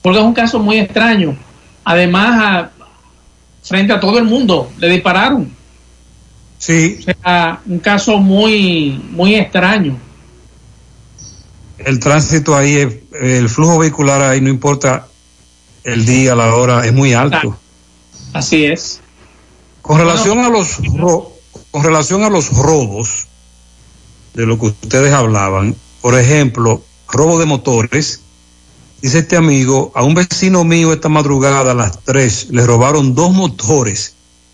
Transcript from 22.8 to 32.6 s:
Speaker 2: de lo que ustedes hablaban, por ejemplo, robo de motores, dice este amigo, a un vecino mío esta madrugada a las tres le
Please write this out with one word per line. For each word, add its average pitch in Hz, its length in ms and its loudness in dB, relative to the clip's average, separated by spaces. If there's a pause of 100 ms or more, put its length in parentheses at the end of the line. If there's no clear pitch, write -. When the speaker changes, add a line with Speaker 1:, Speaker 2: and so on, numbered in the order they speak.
Speaker 2:
de 117 120 -4
lo 113 120 0
que 110 100 -2
ustedes 135 460 0
hablaban, 101 600 0 (260)
por 123 160 2
ejemplo, 123 680 2 (260)
robo 160 300 2
de 165 60 0
motores, 131 760 -2 (800)
dice 135 180 0
este 170 160 -2
amigo, 135 580 2
a 123 100 -2
un 147 100 2
vecino 180 500 0
mío 165 300 2
esta 151 160 -4
madrugada 139 640 0
a 123 40 0
las 107 280 -4
tres 131 460 -2
le 120 160 0